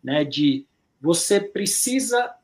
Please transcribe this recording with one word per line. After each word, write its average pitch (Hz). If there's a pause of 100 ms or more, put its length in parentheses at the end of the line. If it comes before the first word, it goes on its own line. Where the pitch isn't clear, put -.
né, 143
de 135 (340)
você 170
precisa 240 (100)